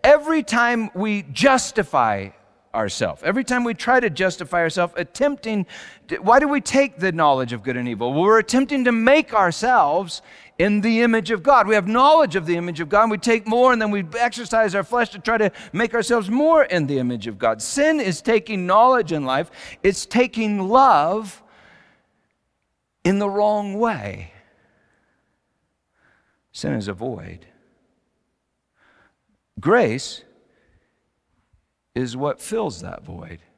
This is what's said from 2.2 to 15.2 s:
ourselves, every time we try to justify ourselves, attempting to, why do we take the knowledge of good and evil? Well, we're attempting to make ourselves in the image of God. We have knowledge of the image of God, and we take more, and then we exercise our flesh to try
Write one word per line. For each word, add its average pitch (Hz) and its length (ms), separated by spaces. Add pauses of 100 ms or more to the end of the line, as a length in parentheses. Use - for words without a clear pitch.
ourselves, 101 520
every 214 180
time 247 200
we 233 100
try 254 260
to 226 100
justify 175 500
ourselves, 170 360
attempting 220 720 (420)
to, - 120
why 233 200
do 294 80
we 285 140
take - 380
the 185 120
knowledge 139 400
of 110 120
good 127 120
and 123 120
evil? 120 260
Well, 156 80
we're 220 180
attempting 262 460
to 247 60
make 240 420
ourselves 185 880 (380)
in 208 220
the 226 200
image 226 300
of 196 100
God. 247 260
We 214 80
have 190 120
knowledge 262 480
of 175 100
the 170 120
image 170 220
of 165 80
God, 208 160
and 226 80
we 214 60
take 226 300
more, 247 260
and 226 80
then 208 100
we 196 140 (120)
exercise 226 580
our 196 80
flesh 240 260
to 202 100
try 226 200